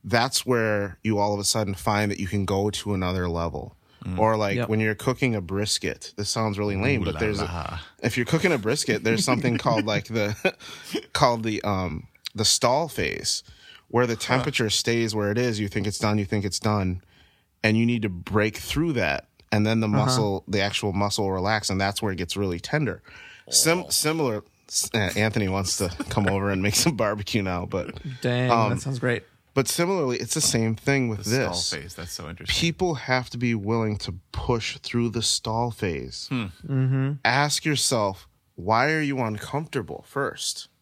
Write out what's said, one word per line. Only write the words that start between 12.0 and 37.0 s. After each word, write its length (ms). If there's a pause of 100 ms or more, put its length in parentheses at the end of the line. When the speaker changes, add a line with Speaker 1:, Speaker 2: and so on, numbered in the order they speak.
Speaker 1:
the 120
stall 420
phase, 540 (460)
where 180
the 80
Speaker 2:
Huh. 60 (180)
Speaker 1:
temperature 320
stays 440
where 160
it 60
is. 240
You 80
think 180
it's 120
done, 180
you 80
think 220
it's 140
done, 420 (600)
and 140
you 80
need 160
to 80
break 480
through 380
that. 320 (260)
And 140
then 140
the 60
Speaker 3:
Uh-huh. 100
Speaker 1:
muscle, 520
the 120
actual 320
muscle 320
will 80
relax, 380
and 100
that's 220
where 100
it 40
gets 200
really 240
tender. 400 (480)
Sim-, 380
Speaker 2:
Oh. 40
Speaker 1:
similar, 520 (260)
s-, 240
uh, 60 (180)
Anthony 320
wants 300
to 100 (220)
come 180
over 220
and 120
make 120
some 220
barbecue 460
now, 220
but, 300 (260)
Speaker 3:
Dang, 300
Speaker 1:
um, 200
Speaker 3:
that 120
sounds 160
great. 240 (320)
Speaker 1:
but 140
similarly, 500
it's 160
the 60
same 340
thing 340
with 160
Speaker 2:
The 60 (140)
stall 100
Speaker 1:
this. 160
Speaker 2:
phase, 240
that's 180
so 160
interesting. 320
Speaker 1:
People 360
have 340
to 80
be 160
willing 440
to 180 (160)
push 460
through 320
the 120
stall 480
phase. 580
Speaker 2:
Hmm. 180 (200)
Speaker 3:
Mm-hmm. 460 (120)